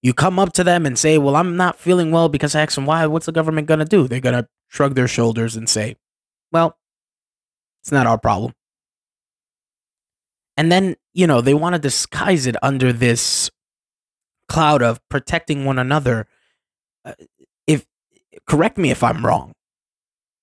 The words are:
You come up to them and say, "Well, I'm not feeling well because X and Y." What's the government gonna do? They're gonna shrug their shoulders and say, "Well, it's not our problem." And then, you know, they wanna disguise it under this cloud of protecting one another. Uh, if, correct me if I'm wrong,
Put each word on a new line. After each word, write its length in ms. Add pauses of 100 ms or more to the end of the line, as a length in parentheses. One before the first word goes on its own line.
You 120
come 260
up 140
to 100
them 220
and 120
say, 200
"Well, 180
I'm 220
not 200
feeling 340
well 180
because 260
X 220
and 100
Y." 180
What's 200
the 80
government 340
gonna 180
do? 220
They're 140
gonna 260 (220)
shrug 260
their 120
shoulders 500
and 120
say, 280 (540)
"Well, 260 (1040)
it's 80
not 160
our 100
problem." 360 (2000)
And 120
then, 280 (160)
you 140
know, 120
they 140
wanna 260
disguise 680
it 140
under 300
this 580 (1000)
cloud 320
of 260
protecting 560
one 160
another. 480 (760)
Uh, 80 (540)
if, 180 (600)
correct 320
me 140
if 120
I'm 220
wrong, 280 (880)